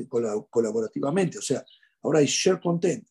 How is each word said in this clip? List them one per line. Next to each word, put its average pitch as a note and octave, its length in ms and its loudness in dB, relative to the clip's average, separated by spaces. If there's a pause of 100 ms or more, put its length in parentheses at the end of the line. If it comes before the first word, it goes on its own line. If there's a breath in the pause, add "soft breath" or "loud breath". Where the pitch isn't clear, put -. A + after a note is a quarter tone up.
colab-, A2 420 -2
colaborativamente, A#2+ 880 0
o - 40 -16
sea, - 220 -4 (380 soft breath)
ahora D3+ 180 2
hay C#3+ 60 6
share - 340 2
content, E3+ 520 -2